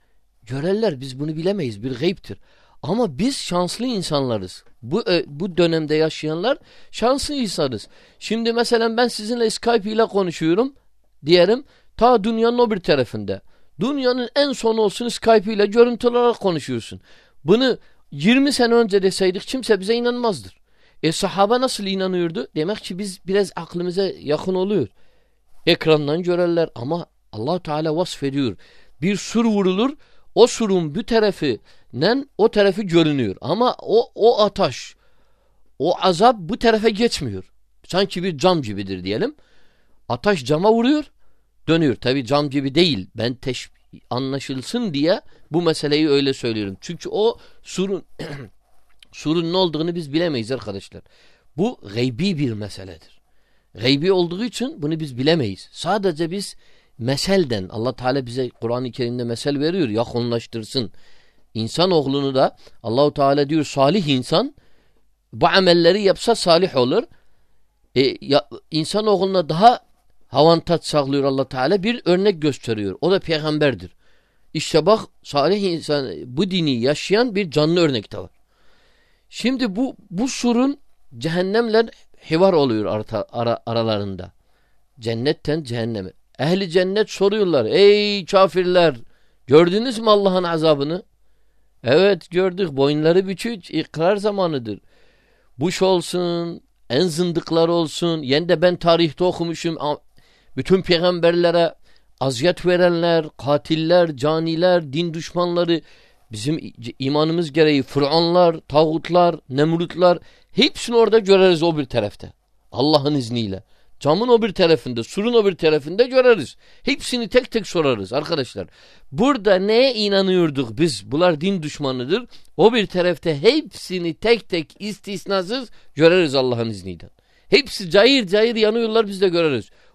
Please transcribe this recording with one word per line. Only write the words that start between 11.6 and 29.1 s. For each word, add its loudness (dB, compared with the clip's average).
Ta 4
dünyanın 0
o 2
bir -2
tarafında. -2
Dünyanın -2
en 2
son -2
olsun -2
Skype 2
ile 2
görüntü 4
olarak 2
konuşuyorsun. -4
Bunu 2
yirmi 2
sene 2
önce 2
deseydik 0
kimse -2
bize -2
inanmazdır. -4
E, 0
sahaba 0
nasıl -4
inanıyordu? -4
Demek -2
ki -12
biz -10
biraz 0
aklımıza -4
yakın -2
oluyor. 0
Ekrandan 0
görerler 0
ama -8
Allah-u -6
Teala -4
vasf -6
ediyor. -2
Bir 0